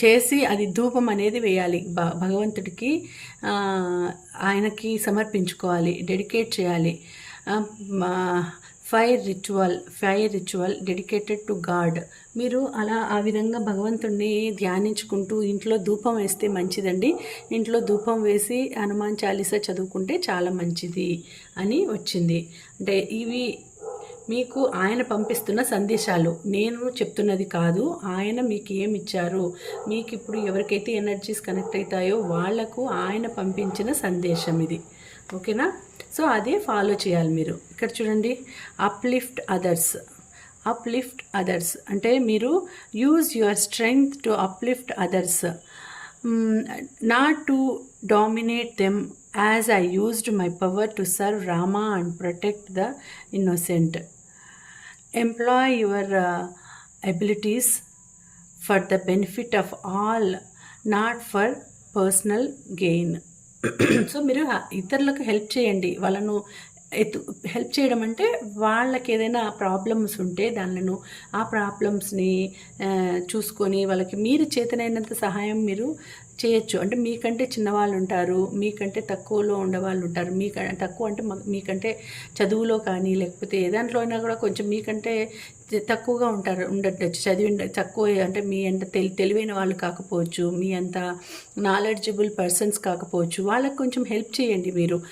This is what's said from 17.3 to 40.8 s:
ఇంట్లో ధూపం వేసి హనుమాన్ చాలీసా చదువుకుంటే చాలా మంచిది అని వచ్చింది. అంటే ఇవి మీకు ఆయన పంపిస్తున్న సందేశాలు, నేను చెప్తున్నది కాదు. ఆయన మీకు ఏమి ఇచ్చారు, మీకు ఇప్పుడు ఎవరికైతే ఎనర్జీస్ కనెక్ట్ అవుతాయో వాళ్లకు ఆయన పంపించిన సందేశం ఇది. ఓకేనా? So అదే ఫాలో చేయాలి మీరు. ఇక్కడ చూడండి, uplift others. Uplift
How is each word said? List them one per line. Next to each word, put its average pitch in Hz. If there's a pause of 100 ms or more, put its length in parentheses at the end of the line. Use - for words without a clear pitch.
ఇంట్లో 226
ధూపం 208
వేసి 214
హనుమాన్ 208
చాలీసా 202
చదువుకుంటే 190
చాలా 180
మంచిది 175 (340)
అని 233
వచ్చింది. 170 (300)
అంటే 196 (120)
ఇవి 233 (680)
మీకు 247
ఆయన 202
పంపిస్తున్న 220
సందేశాలు, 202
నేను 226
చెప్తున్నది 208
కాదు. 185
ఆయన 202
మీకు 208
ఏమి 202
ఇచ్చారు, 180 (340)
మీకు 220
ఇప్పుడు 214
ఎవరికైతే 202
ఎనర్జీస్ 208
కనెక్ట్ 190
అవుతాయో 190
వాళ్లకు 214
ఆయన 202
పంపించిన 190
సందేశం 175
ఇది. 165 (540)
ఓకేనా? 233 (460)
So 320
అదే 254
ఫాలో 208
చేయాలి 170
మీరు. 160 (120)
ఇక్కడ - (120)
చూడండి, 214 (480)
uplift 240
others. 175 (760)
Uplift 233